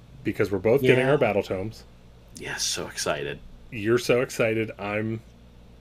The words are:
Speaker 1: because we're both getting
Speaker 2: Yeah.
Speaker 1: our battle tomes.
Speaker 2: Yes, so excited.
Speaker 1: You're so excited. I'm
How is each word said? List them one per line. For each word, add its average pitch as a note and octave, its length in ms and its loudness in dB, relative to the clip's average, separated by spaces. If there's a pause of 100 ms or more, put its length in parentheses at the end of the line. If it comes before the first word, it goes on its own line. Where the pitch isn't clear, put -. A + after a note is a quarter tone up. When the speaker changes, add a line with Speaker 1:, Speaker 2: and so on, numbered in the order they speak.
(240)
Speaker 1:
because G2+ 280 0
we're G2 80 0
both A2+ 220 4
getting B2+ 240 6
Speaker 2:
Yeah. C3+ 60 4
Speaker 1:
our D3 60 4
battle G#2 260 2
tomes. G2+ 400 -6 (520)
Speaker 2:
Yes, - 280 -8
so - 240 -4
excited. D2 520 -4 (320)
Speaker 1:
You're A2+ 260 2
so A#2+ 240 2
excited. A2+ 560 -2
I'm A2 460 -4 (580)